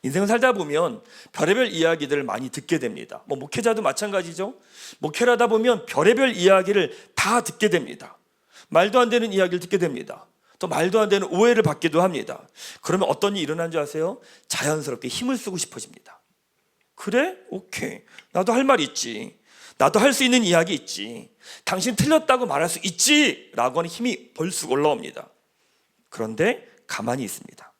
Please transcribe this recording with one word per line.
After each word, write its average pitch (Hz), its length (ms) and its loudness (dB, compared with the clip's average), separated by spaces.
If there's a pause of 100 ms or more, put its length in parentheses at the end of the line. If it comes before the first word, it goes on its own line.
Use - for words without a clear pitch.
인생을 180 240 0
살다 240 260 4
보면 151 500 -2 (280)
별의별 208 400 2
이야기들을 160 520 0
많이 120 260 -6
듣게 151 300 -4
됩니다. 98 460 -10
뭐, 139 120 -6
목회자도 220 440 -2
마찬가지죠. 185 720 -4 (440)
목회를 233 340 0
하다 233 140 4
보면 226 380 2
별의별 226 500 4
이야기를 190 800 2
다 226 260 2
듣게 - 280 -2
됩니다. - 480 -4 (520)
말도 202 300 4
안 240 100 4
되는 226 220 0
이야기를 185 280 0
듣게 175 180 -2
됩니다. 151 500 -4 (300)
또 190 100 -4
말도 170 320 0
안 208 100 2
되는 196 220 2
오해를 226 320 4
받기도 156 380 0
합니다. 165 460 -4 (340)
그러면 185 280 0
어떤 202 260 0
일이 185 80 -2
일어난 160 280 -4
줄 165 80 -2
아세요? 156 420 -6 (260)
자연스럽게 139 600 -4
힘을 247 300 -4
쓰고 190 200 -8
싶어집니다. - 640 -14 (720)
"그래? 269 400 -2 (140)
오케이. - 520 -10 (300)
나도 185 220 0
할 254 100 2
말 269 160 4
있지. 117 600 -8 (380)
나도 147 220 4
할 262 140 4
수 269 100 0
있는 247 200 4
이야기 170 300 2
있지. 113 580 -10 (320)
당신 196 320 -2
틀렸다고 294 500 2
말할 156 240 0
수 - 140 -6
있지." - 720 2
라고 123 260 0
하는 170 100 -4
힘이 - 440 -6
벌쑥 160 380 -6
올라옵니다. 139 580 -2 (800)
그런데 117 580 -4 (180)
가만히 120 380 -6
있습니다. - 560 -14